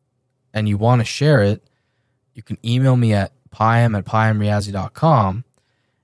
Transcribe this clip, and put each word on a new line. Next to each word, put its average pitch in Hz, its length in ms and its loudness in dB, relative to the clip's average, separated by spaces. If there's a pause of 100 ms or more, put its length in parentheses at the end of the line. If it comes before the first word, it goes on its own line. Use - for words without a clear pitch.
(540)
and 107 160 -2
you 101 80 0
want 120 240 2
to 117 40 -2
share 139 360 0
it, 101 220 -2 (720)
you 110 100 -20
can - 220 -10
email 127 320 2
me 113 160 2
at 113 180 -2 (180)
payam 113 480 0
at 92 60 -6
payamriazi 104 680 -2
dot 95 200 -10
com, 120 520 0 (580)